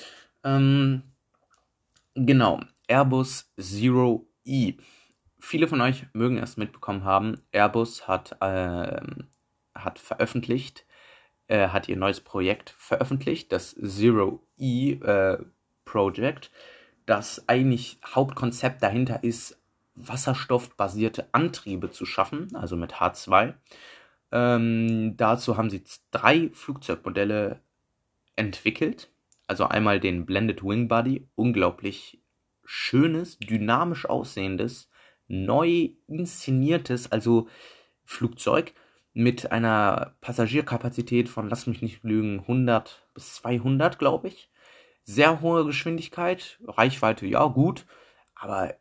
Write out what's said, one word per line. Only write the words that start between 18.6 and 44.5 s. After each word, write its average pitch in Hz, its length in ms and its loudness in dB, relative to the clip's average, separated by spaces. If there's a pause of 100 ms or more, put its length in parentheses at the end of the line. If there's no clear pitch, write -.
dahinter 117 400 0
ist, - 400 -6 (320)
wasserstoffbasierte 120 1400 -2
Antriebe 101 580 -2
zu - 140 -10
schaffen, 151 500 -4
also 87 200 -6
mit 85 240 -6
H 170 140 0
zwei. 101 420 2 (800)
Ähm, 113 800 2
dazu 117 400 2
haben 110 140 0
sie 98 160 -8
z-, - 260 -14
drei 156 400 4
Flugzeugmodelle 101 1080 -4 (760)
entwickelt. 110 720 -4 (400)
Also 95 180 0
einmal 104 340 2
den 90 260 -2
Blended 98 380 -2
Wing 110 240 0
Body, 120 480 0
unglaublich 101 840 -2 (420)
schönes, 160 720 0
dynamisch 113 680 -2
aussehendes, 98 840 -4 (380)
neu 143 640 2 (180)
inszeniertes, 135 1040 -2
also 113 380 2 (560)
Flugzeug - 680 -2 (400)
mit 120 380 0
einer 110 680 2
Passagierkapazität 120 1080 -2
von, 107 220 -8
lass - 180 -6
mich 113 140 -4
nicht 113 240 -8
lügen, 107 420 -2
hundert 123 640 0
bis - 220 -16
zweihundert, 135 640 0
glaub - 240 2
ich. - 260 -12 (540)